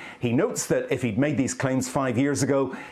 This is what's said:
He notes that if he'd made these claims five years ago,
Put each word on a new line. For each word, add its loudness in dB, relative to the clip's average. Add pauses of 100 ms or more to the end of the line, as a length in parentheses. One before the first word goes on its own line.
(200)
He 0
notes 0
that 0
if 0
he'd 0
made 2
these 0
claims 0
five 0
years 2
ago, 2 (160)